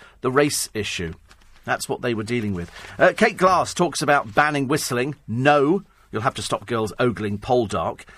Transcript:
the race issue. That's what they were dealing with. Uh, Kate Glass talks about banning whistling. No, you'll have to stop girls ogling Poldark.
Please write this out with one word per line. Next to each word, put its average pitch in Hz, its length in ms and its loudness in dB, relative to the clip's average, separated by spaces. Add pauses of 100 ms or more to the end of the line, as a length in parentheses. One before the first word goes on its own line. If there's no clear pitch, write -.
(200)
the 127 100 -2
race 143 420 2
issue. 90 420 -6 (500)
That's - 240 -4
what 131 120 -4
they 123 140 -2
were 107 80 -4
dealing 107 320 -4
with. 85 160 -8 (280)
Uh, 175 180 6
Kate 220 200 2
Glass 175 380 2
talks 175 260 0
about 139 340 2
banning 147 320 2
whistling. 135 480 -2 (140)
No, 143 540 4 (280)
you'll 110 120 -4
have - 120 -2
to 107 80 -8
stop - 240 -6
girls 110 320 -2
ogling 104 400 -2
Poldark. 104 680 -2 (140)